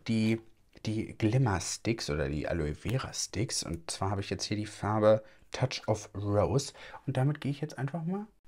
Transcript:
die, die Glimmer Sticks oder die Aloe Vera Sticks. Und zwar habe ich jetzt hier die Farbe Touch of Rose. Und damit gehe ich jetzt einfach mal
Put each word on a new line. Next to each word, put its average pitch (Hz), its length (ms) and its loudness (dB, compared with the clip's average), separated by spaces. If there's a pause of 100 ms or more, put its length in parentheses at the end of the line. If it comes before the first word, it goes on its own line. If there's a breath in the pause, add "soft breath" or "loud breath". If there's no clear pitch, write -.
die, 113 340 2 (460)
die 110 320 -4
Glimmer 110 420 4
Sticks - 500 -4
oder 73 180 0
die 73 180 -2
Aloe 76 280 0
Vera - 380 -4
Sticks. - 520 -4
Und - 260 -6
zwar 98 200 -4
habe 98 100 -2
ich - 100 -6
jetzt - 140 -4
hier 107 120 -4
die 104 100 -2
Farbe 107 580 4 (260 soft breath)
Touch - 380 -2
of 110 260 -2
Rose. 101 580 2 (340 loud breath)
Und 131 100 -2
damit 143 240 2
gehe 135 100 -2
ich 143 100 -4
jetzt 151 160 -6
einfach 151 280 -4
mal 196 220 -4 (220)